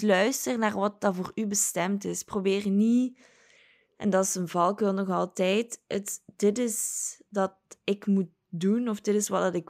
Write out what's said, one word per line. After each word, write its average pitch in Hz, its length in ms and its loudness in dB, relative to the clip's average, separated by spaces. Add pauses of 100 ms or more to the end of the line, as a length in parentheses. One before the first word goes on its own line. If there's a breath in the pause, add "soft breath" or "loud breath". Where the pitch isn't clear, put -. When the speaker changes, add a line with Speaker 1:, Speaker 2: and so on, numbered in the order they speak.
Speaker 1:
Mhm. 208 40 0
Speaker 2:
luister 226 520 2
naar 220 160 0
wat 202 280 -2
dat 196 140 0
voor 180 200 -6
u 220 120 -2
bestemd 196 560 -2
is. 175 200 -6
Probeer 196 460 -2
niet, 233 500 2 (800 soft breath)
en - 120 -2
dat 190 160 4
is - 100 -4
een 180 120 -4
valkuil 196 460 2
nog 190 160 -2
altijd, 185 800 -2
het, - 340 -6 (140)
"dit 208 220 2
is 240 200 -2 (520)
dat 190 240 -2 (300)
ik 202 220 -2
moet 196 220 2 (220)
doen" 202 400 0
of 208 120 -4
"dit 208 140 0
is 208 140 0
wat 190 120 0
dat 180 140 0
ik 170 140 -6